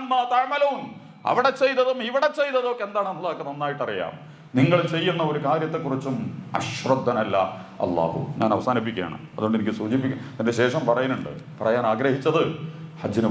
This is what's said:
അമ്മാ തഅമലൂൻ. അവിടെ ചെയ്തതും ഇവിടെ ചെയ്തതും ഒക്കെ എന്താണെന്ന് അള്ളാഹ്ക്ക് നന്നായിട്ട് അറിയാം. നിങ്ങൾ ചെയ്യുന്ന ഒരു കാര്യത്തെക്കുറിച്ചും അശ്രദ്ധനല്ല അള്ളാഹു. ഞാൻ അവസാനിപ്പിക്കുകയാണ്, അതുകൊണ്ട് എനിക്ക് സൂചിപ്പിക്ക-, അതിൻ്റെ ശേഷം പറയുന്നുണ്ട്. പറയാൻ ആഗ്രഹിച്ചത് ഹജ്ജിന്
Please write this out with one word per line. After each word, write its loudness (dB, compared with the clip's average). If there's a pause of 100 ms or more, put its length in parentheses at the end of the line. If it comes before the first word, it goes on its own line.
അമ്മാ 0 (120)
തഅമലൂൻ. 2 (500)
അവിടെ 4 (100)
ചെയ്തതും 4 (100)
ഇവിടെ 2
ചെയ്തതും 0
ഒക്കെ -4
എന്താണെന്ന് -4
അള്ളാഹ്ക്ക് -6
നന്നായിട്ട് -4
അറിയാം. -4 (440)
നിങ്ങൾ 6 (140)
ചെയ്യുന്ന 0
ഒരു -2
കാര്യത്തെക്കുറിച്ചും -2 (420)
അശ്രദ്ധനല്ല 0 (500)
അള്ളാഹു. 0 (200)
ഞാൻ 4
അവസാനിപ്പിക്കുകയാണ്, -2 (200)
അതുകൊണ്ട് 2
എനിക്ക് 0
സൂചിപ്പിക്ക-, 0 (140)
അതിൻ്റെ 0
ശേഷം 4
പറയുന്നുണ്ട്. 0 (280)
പറയാൻ 2
ആഗ്രഹിച്ചത് 2 (600)
ഹജ്ജിന് 2